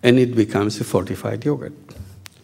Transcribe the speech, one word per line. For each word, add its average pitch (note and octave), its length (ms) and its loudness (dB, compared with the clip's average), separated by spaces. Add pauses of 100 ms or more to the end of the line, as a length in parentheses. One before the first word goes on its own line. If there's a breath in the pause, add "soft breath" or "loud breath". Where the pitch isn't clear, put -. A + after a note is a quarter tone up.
And B2 160 6
it A#2+ 200 2
becomes G#2 440 0
a A#2+ 40 -4
fortified G2+ 600 -4
yogurt. C#3+ 280 -4 (720 soft breath)